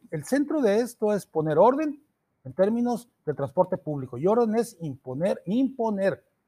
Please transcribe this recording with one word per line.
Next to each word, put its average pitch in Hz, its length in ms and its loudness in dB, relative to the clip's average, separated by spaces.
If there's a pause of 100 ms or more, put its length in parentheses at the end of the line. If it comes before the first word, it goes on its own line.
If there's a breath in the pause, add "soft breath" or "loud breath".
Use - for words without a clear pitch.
(120)
el 151 140 -8
centro 294 360 0
de 214 200 4
esto 214 320 -2
es 196 120 -4
poner 156 320 0
orden 269 460 4 (400)
en 127 100 -14
términos 233 560 0 (160)
de 147 80 -2
transporte 175 440 0
público. 135 400 -8
Y 151 100 0
orden 220 280 2
es 226 260 -2
imponer, 147 640 -4
imponer, 220 760 -2 (240)